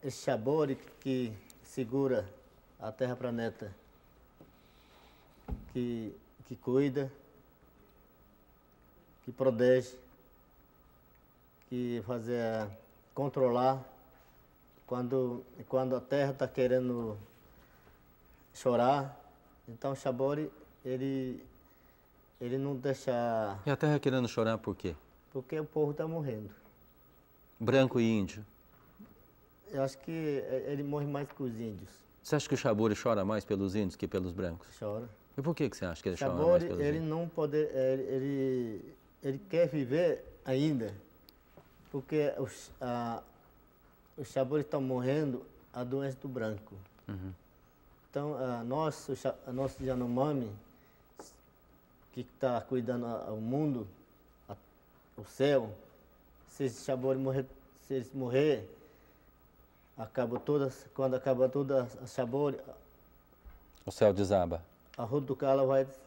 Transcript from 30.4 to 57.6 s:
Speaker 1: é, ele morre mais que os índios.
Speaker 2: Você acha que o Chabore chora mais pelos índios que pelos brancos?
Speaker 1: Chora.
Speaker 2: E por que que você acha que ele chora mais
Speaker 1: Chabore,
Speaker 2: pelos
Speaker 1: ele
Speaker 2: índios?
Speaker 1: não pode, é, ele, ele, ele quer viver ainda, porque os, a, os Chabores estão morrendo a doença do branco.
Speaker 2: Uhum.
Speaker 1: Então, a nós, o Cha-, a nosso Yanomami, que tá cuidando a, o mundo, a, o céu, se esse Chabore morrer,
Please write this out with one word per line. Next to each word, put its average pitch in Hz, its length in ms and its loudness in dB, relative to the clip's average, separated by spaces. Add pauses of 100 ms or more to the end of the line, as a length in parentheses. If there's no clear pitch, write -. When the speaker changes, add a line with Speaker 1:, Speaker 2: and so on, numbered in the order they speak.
Speaker 1:
é, 131 220 -2
ele 143 160 -4
morre 143 220 -2
mais 143 240 -4
que - 120 -10
os 120 160 -4
índios. 101 320 -8 (320)
Speaker 2:
Você - 140 2
acha 143 120 0
que 143 60 2
o 127 40 2
Chabore 110 420 4
chora 104 240 2
mais 104 200 0
pelos 98 300 0
índios 101 220 0
que 98 100 -4
pelos 92 260 -2
brancos? 85 360 -6 (100)
Speaker 1:
Chora. 110 300 -6 (280)
Speaker 2:
E 139 60 -6
por 160 120 0
que 147 140 0
que - 80 -6
você - 80 -6
acha 85 160 -4
que - 80 -2
ele 90 80 -2
chora 135 160 0
mais 139 100 0
Speaker 1:
Chabore, 170 240 6
Speaker 2:
pelos - 140 -2
Speaker 1:
ele 147 180 2
Speaker 2:
índios? 160 120 -2
Speaker 1:
não 165 180 -2
pode, 151 280 0
é, 131 360 2
ele, 135 120 0
ele, 131 880 -2 (280)
ele 139 160 -2 (120)
quer 165 180 4
viver 151 560 2 (200)
ainda, 131 500 2 (960)
porque 147 480 0
os, - 320 -6 (100)
a, 120 400 -4 (960)
os 143 120 -10
Chabores 135 360 0
estão 147 160 -2
morrendo 131 640 0 (280)
a 123 100 -6
doença 135 400 -2
do 147 60 -8
branco. 110 460 -4 (340)
Speaker 2:
Uhum. 95 240 -8 (760)
Speaker 1:
Então, 147 300 -4
a 123 240 -4
nós, 143 460 -4
o 131 80 -4
Cha-, - 180 -2 (100)
a 127 80 -10
nosso 131 300 -4
Yanomami, 127 640 0 (1600)
que 123 100 -10 (160)
tá 123 220 2
cuidando 120 460 -2
a, 117 260 -6
o 110 80 -6
mundo, 123 480 0 (600)
a, - 60 -10 (600)
o 107 80 -12
céu, 131 500 2 (760)
se - 160 -8
esse 117 200 -4
Chabore 131 340 0
morrer, 131 260 0 (440)